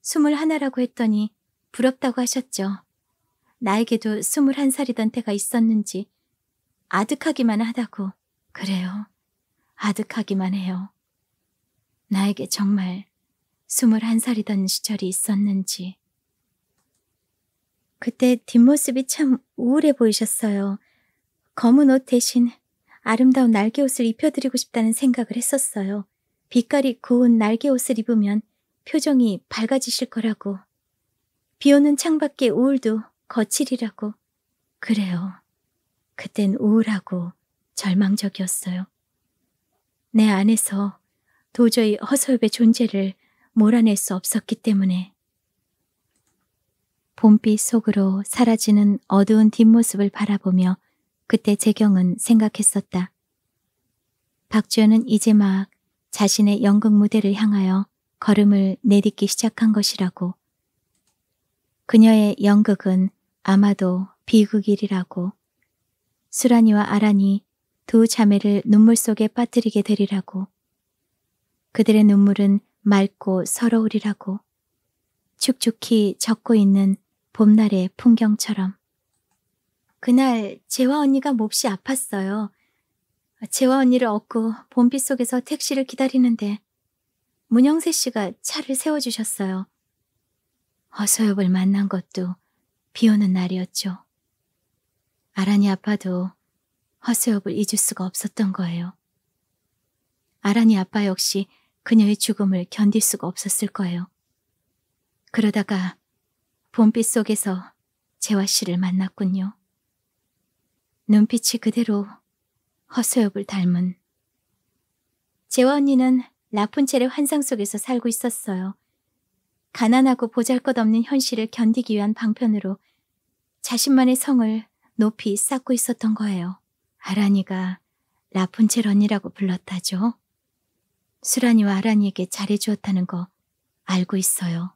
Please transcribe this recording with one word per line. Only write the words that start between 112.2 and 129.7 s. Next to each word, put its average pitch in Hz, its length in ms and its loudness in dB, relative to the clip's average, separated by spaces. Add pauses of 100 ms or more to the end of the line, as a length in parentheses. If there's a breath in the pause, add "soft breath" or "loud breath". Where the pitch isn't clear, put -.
허소엽을 208 500 -2
닮은. 180 500 -2 (1500)
재화 262 280 2
언니는 254 480 2 (280)
라푼첼의 247 580 -2
환상 294 320 -2
속에서 208 360 -6
살고 240 320 -4
있었어요. 196 680 -6 (960)
가난하고 247 560 2
보잘것없는 233 760 0
현실을 240 480 -4
견디기 226 440 0
위한 208 180 -2
방편으로 214 640 -2 (840)
자신만의 254 540 0
성을 226 500 -2 (300)
높이 214 400 -2
쌓고 254 380 -4
있었던 226 420 -2
거예요. 185 440 -6 (380)
아란이가 190 800 -2 (520)
라푼첼 214 560 0
언니라고 202 420 0
불렀다죠? 190 840 -6 (1080)